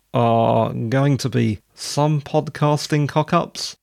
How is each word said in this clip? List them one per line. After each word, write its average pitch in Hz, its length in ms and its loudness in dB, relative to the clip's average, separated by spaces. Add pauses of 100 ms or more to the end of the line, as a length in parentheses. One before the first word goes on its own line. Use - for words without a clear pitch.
(140)
are 117 600 2
going 127 440 0
to 127 120 -4
be 113 300 0 (160)
some 151 460 -2
podcasting 147 840 0
cock-ups. - 760 -2